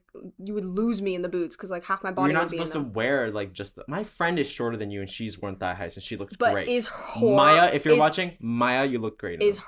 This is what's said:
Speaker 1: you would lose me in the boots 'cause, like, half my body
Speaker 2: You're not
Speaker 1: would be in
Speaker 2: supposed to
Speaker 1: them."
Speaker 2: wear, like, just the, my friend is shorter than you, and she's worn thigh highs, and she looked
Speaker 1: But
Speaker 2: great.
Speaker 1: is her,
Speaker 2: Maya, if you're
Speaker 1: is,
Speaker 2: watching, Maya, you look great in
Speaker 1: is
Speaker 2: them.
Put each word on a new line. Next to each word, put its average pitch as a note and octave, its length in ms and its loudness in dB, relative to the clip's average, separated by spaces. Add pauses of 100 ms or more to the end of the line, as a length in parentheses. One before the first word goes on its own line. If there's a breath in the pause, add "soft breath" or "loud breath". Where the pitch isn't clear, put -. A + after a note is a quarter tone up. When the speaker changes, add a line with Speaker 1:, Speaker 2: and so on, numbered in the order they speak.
(440)
Speaker 1:
you G#3 100 -8
would G3+ 120 -4
lose G3+ 360 0
me F#3+ 140 -2
in F3 60 -4
the F3 80 -4
boots F3 260 -4
'cause, F#3+ 140 -12
like, F3 160 -6
half F#3+ 180 -2
my F#3+ 80 -4
body D3 200 2
Speaker 2:
You're D#3+ 80 2
not E3+ 80 2
Speaker 1:
would E3+ 40 -8
be E3+ 60 -6
in E3+ 100 -4
Speaker 2:
supposed D#3+ 60 -8
to D#3 60 -4
Speaker 1:
them." B2 140 -6
Speaker 2:
wear, A#2+ 360 0
like, G2+ 240 -6
just - 220 -10
the, - 120 -18
my F3 160 -6
friend E3+ 360 -2
is C#3 100 0
shorter A#2 260 -4
than G#2 140 -6
you, G2+ 120 -6
and G2 80 -8
she's A2 300 -10
worn G2 180 -6
thigh F2+ 180 -4
highs, F2 200 -10
and F#2 80 -14
she A2 140 -8
looked G2+ 220 -12
Speaker 1:
But A#3+ 140 4
Speaker 2:
great. G3 160 -2
Speaker 1:
is B3 180 0
her, - 480 0
Speaker 2:
Maya, D#3+ 380 8
if D3 120 -2
you're D3+ 80 6
Speaker 1:
is, D3 60 8
Speaker 2:
watching, E3+ 400 2
Maya, B2 460 2
you B2+ 140 -2
look A2 200 -6
great F2+ 200 -6
in G#3 80 4
Speaker 1:
is G3+ 100 2
Speaker 2:
them. - 100 -14